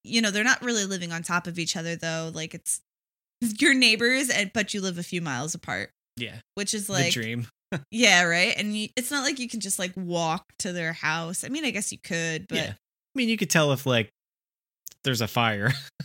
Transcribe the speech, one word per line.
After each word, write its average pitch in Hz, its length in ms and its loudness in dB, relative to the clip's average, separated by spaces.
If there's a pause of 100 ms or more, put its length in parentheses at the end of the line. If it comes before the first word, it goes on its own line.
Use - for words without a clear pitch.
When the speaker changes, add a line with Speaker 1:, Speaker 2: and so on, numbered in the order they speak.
Speaker 1:
you 226 180 2
know, 214 80 2
they're 208 140 0
not 247 180 2
really 233 240 0
living 175 280 -4
on 165 100 -6
top 175 240 0
of 170 100 -6
each 165 200 -2
other, 165 180 -4
though. 160 380 -4
Like, 160 200 -8
it's - 280 -4 (760)
your 285 160 6
neighbors, 247 560 4
and, 202 240 0
but 202 200 -2
you 208 80 -2
live 185 160 -2
a 175 60 -6
few 175 180 -4
miles 147 340 -4
apart. 101 360 -6 (260)
Speaker 2:
Yeah. 113 180 -8 (200)
Speaker 1:
Which 196 180 -4
is 208 140 -4
Speaker 2:
The 202 60 -4
Speaker 1:
like, 170 200 4
Speaker 2:
dream. 117 340 -4 (220)
<laughs> 139 220 -8
Speaker 1:
yeah, 202 320 6
right? 175 340 4
And 208 180 -4
you, 214 220 -4
it's 247 120 -4
not 285 140 -2
like 269 160 -2
you 247 80 -6
can 233 140 -6
just, 196 180 -4
like, 185 160 -4
walk 170 480 -2 (160)
to 180 140 -4
their 165 180 -4
house. 165 540 -4
I - 20 -8
mean, 311 160 -4
I 254 80 0
guess 196 220 -4
you - 100 -12
could, 165 460 -4
but 165 80 -2
Speaker 2:
Yeah. 123 160 -2
I - 420 -18
mean, 247 140 2
you 226 80 2
could 202 120 0
tell 151 220 6
if, 131 140 0
like, 117 240 4 (960)
there's 123 160 0
a 110 80 0
fire. 113 480 2
<laughs> - 40 -10 (240)